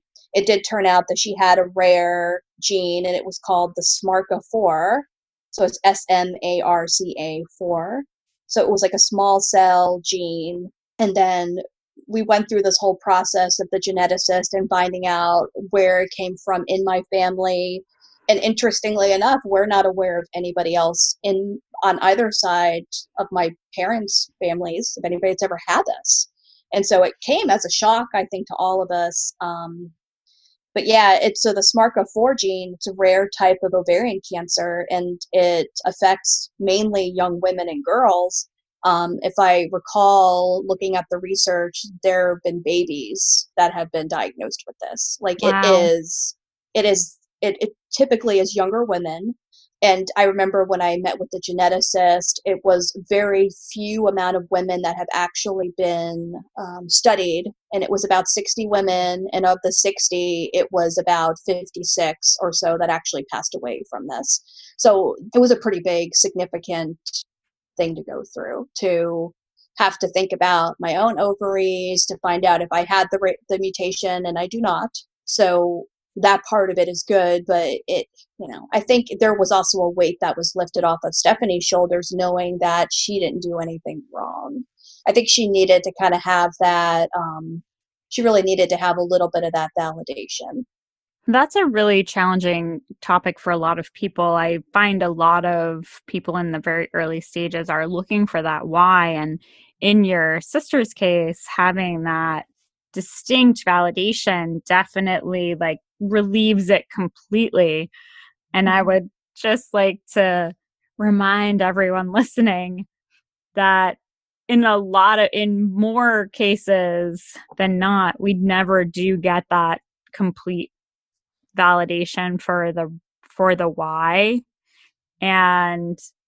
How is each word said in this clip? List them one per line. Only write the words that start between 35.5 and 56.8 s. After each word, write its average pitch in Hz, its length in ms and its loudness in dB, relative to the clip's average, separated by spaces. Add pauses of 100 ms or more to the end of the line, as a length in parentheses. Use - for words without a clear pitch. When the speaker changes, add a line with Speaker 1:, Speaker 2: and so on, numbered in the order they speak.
Speaker 1:
affects - 720 0
mainly 196 560 0
young 180 280 -2
women 180 260 -2
and 147 160 -8
girls. 180 640 0 (380)
Um, 175 340 2
if 185 180 -4
I 180 320 4
recall 185 960 4
looking 190 300 -2
at 180 140 -2
the 180 80 -4
research, 180 640 -2 (200)
there 185 280 2
have 175 120 -6
been 175 220 -4
babies 160 840 -2 (100)
that 175 160 2
have 170 180 -6
been 160 160 -4
diagnosed 110 580 -8
with - 160 -20
this. - 380 -8
Like, 185 220 -4
Speaker 2:
Wow. 202 80 4
Speaker 1:
it 196 140 2 (200)
is, 165 520 -2 (360)
it 208 140 2
is 196 320 0 (280)
it, 202 80 0 (100)
it 208 60 -6 (280)
typically 233 400 2
is 190 220 0
younger 202 220 0 (120)
women. 170 280 -6 (600)
And 190 240 4 (100)
I 202 160 4
remember 196 320 0
when 185 160 -2
I 175 160 0 (100)
met 180 140 -4
with 185 100 -8
the 185 180 -8
geneticist, 180 840 2 (180)
it 185 120 0
was 180 180 4 (340)
very 202 340 2 (220)
few 214 360 -2
amount 185 280 0
of 175 140 -4
women 180 320 -2
that 170 140 -4
have 180 160 -8
actually 180 640 -4
been, 170 440 -2 (380)
um, 180 300 -12